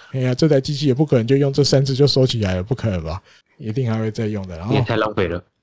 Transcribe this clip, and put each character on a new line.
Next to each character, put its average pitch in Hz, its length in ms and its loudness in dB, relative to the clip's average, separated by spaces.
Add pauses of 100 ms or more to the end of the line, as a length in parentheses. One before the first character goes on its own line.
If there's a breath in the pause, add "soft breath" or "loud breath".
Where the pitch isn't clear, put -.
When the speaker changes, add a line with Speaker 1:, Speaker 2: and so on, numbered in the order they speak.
(120)
Speaker 1:
哎 135 80 -4
呀， 127 140 0
这 160 140 2
台 143 120 4
机 143 120 -6
器 143 140 -2
也 127 80 4
不 147 100 2
可 143 120 0
能 113 100 2
就 135 100 4
用 139 160 2
这 143 120 2
三 139 200 4
次 135 100 -2
就 139 120 4
收 131 180 4
起 123 180 0
来 92 120 0
了， 90 80 -2
不 117 140 -4
可 113 140 -4
能 90 120 -2
吧？ 85 180 -6 (360 soft breath)
一 110 160 -8
定 120 180 -2
还 113 80 -2
会 110 120 -2
再 110 180 -4
用 101 180 -6
的。 90 100 -12
然 85 120 -10
后 123 60 0
Speaker 2:
也 139 80 4
太 117 140 -2
浪 110 180 0
费 95 120 0
了。 85 160 -6 (200)